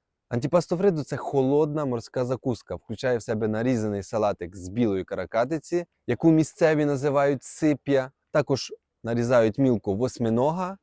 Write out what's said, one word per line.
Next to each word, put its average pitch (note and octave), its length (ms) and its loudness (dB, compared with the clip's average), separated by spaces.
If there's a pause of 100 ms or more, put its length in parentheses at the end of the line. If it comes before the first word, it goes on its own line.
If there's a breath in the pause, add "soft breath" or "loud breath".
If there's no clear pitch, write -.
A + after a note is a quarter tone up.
(280)
Антіпасто D3+ 480 0
фриддо — F3 280 2
це C#3 120 -8
холодна D3 680 0
морська B2 400 -4
закуска, B2 500 -4
включає A#2+ 440 -4
в G#2 40 -10
себе A2 260 -2
нарізаний A2 540 0
салатик G2+ 540 -2
з F#2 120 -12
білої G2+ 360 0
каракатиці, C3 800 -4 (220)
яку C#3+ 240 2
місцеві D#3 540 2
називають C#3+ 580 0
сип'я. C3+ 680 0 (200)
Також C#3+ 420 -2 (320)
нарізають A#2 540 2
мілко A#2+ 360 2
восьминога C3 880 0